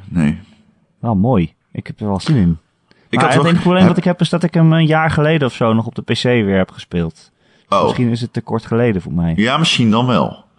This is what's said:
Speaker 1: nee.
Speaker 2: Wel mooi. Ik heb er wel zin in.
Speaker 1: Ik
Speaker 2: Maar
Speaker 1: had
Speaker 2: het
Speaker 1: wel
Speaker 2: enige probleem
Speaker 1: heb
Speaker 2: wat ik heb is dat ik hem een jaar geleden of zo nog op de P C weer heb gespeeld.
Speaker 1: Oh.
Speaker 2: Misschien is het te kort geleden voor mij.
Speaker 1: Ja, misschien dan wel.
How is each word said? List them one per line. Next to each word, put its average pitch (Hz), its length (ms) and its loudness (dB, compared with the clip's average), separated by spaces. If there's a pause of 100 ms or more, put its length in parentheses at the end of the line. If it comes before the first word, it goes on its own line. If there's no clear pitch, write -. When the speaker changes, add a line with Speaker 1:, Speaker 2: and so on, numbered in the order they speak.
Speaker 1:
nee. 82 300 0 (600)
Speaker 2:
Wel 117 160 -2
mooi. 95 380 0 (180)
Ik - 140 -12
heb - 140 -14
er 110 60 -8
wel 98 140 -4
zin 156 160 0
in. 85 220 2 (500)
Speaker 1:
Ik 123 100 -2
Speaker 2:
Maar - 60 2
Speaker 1:
had 131 100 0
Speaker 2:
het - 80 2
Speaker 1:
wel - 40 2
Speaker 2:
enige 170 160 2
probleem 180 200 2
Speaker 1:
heb 180 80 8
Speaker 2:
wat 175 80 -2
ik 175 60 0
heb 180 160 -2
is 170 80 0
dat 170 140 -4
ik 170 120 -2
hem 160 180 4
een 165 140 2
jaar 156 240 0
geleden 151 380 0
of - 60 -8
zo 113 180 0
nog 113 140 -2
op 117 80 -12
de - 80 -10
P - 120 -18
C - 80 -4
weer 113 340 2
heb 92 140 0
gespeeld. - 600 -8 (380)
Speaker 1:
Oh. 196 140 0
Speaker 2:
Misschien 127 280 0
is 117 100 -2
het 120 120 -8
te - 80 -6
kort - 260 -6
geleden 117 360 0
voor - 100 -12
mij. 85 240 -2
Speaker 1:
Ja, 117 220 0
misschien 127 320 0
dan 117 160 2
wel. 90 380 -2 (140)